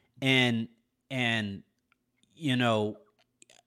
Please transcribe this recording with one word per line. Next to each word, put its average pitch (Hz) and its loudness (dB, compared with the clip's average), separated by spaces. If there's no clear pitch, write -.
And, 123 2
and, 113 -4
you 135 -2
know, 110 0